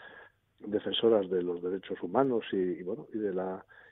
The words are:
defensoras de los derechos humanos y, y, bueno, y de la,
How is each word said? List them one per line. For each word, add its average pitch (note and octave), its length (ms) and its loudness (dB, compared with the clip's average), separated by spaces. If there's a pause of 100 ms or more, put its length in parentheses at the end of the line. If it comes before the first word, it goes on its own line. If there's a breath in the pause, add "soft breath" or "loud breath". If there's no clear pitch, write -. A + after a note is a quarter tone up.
(600 loud breath)
defensoras G2+ 680 2
de F2+ 120 2
los F2 200 -2
derechos F#2 400 -4
humanos A2+ 500 2
y, G#2 60 0
y, F2+ 260 0
bueno, A#2 300 -6
y A2+ 40 -2
de G2+ 160 0
la, F#2 320 -4 (260 loud breath)